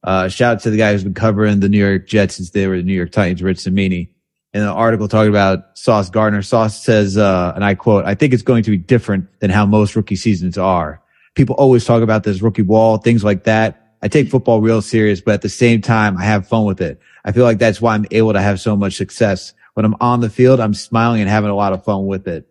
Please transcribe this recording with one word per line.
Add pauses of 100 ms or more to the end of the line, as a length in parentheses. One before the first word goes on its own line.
Uh,
shout
out
to
the
guy
who's
been
covering
the
New
York
Jets
since
they
were
the
New
York
Titans,
Rich
Cimini. (440)
In
an
article
talking
about
Sauce
Gardner,
Sauce
says,
uh,
and
I
quote,
"I
think
it's
going
to
be
different (140)
than
how
most
rookie
seasons
are. (320)
People
always
talk
about
this
rookie
wall,
things
like
that. (100)
I
take
football
real
serious,
but
at
the
same
time,
I
have
fun
with
it. (240)
I
feel
like
that's
why
I'm
able
to
have
so
much
success. (220)
When
I'm
on
the
field,
I'm
smiling
and
having
a
lot
of
fun
with
it.